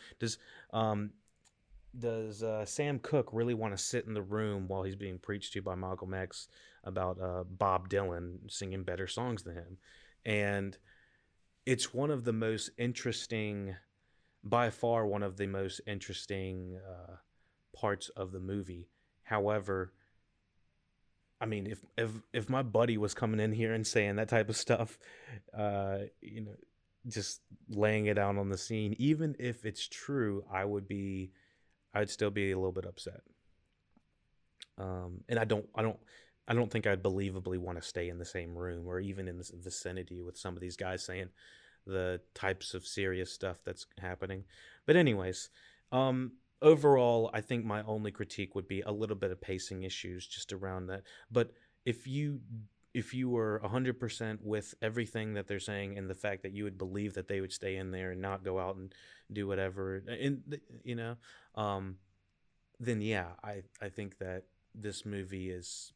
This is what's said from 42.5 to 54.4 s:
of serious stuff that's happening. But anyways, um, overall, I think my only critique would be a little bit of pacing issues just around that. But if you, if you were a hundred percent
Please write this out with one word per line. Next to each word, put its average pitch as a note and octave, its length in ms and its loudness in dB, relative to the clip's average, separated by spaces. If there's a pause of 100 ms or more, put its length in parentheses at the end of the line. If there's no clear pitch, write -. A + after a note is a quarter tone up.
of F2+ 120 -6
serious F#2 460 -2
stuff F#2 320 -4
that's - 220 -8 (140)
happening. F#2 440 -6 (420)
But D#3 100 10
anyways, G2+ 540 4 (420)
um, B2+ 420 4 (280)
overall, C3 720 10
I A2 80 0
think A#2 240 0
my G#2+ 180 0
only G#2+ 280 -2
critique - 440 -6
would F#2+ 120 -4
be G2 140 -2
a - 100 -2
little G#2 260 0
bit G2 140 0
of F#2 100 -8
pacing F#2 420 -4
issues F2+ 420 -8
just - 280 -10
around F#2 340 -4
that. F#2+ 160 -6 (260)
But A#2 220 4 (340)
if A#2+ 220 -2
you, C#3+ 320 -2 (540)
if A#2+ 200 -4
you B2+ 160 0
were A2 280 2
a G#2+ 100 -2
hundred B2 320 0
percent A2 440 -4